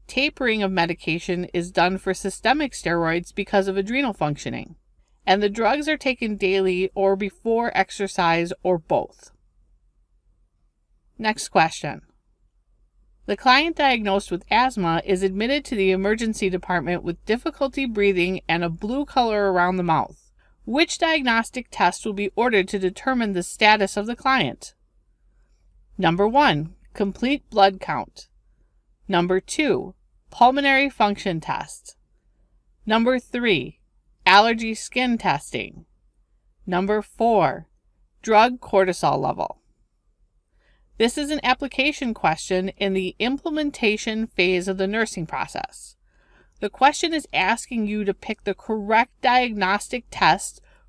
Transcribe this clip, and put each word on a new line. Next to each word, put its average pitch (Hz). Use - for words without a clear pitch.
Tapering 254
of 190
medication 175
is 175
done 185
for 190
systemic 240
steroids 170
because 196
of 190
adrenal 226
functioning, 143
and 196
the 208
drugs 226
are 311
taken 240
daily 190
or 196
before 226
exercise 175
or 180
both. -
Next 220
question. 160
The 202
client 294
diagnosed 214
with 175
asthma 214
is 185
admitted 220
to 247
the 190
emergency 214
department 175
with 170
difficulty 269
breathing 196
and 170
a 170
blue 220
color 214
around 180
the 180
mouth. 151
Which 285
diagnostic 254
test -
will 214
be 202
ordered 220
to 208
determine 208
the 175
status 208
of 202
the 240
client? 254
Number 185
one, 214
complete 240
blood 196
count. -
Number 180
two, 208
pulmonary 269
function 202
test. -
Number 226
three, 196
allergy 220
skin 247
testing. 143
Number 196
four, 196
drug 233
cortisol 175
level. -
This 226
is 294
an 294
application 254
question 185
in 196
the 185
implementation 240
phase 180
of 190
the 190
nursing 208
process. -
The 202
question 302
is 311
asking 214
you 208
to 202
pick -
the 196
correct 220
diagnostic 240
test -